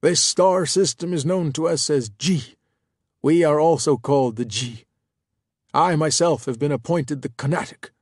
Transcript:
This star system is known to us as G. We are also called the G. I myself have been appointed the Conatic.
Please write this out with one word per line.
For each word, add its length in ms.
This 220
star 420
system 480
is 140
known 260
to 140
us 200
as 220
G. 460
We 220
are 160
also 380
called 380
the 100
G. 400
I 200
myself 500
have 120
been 140
appointed 500
the 80
Conatic. 640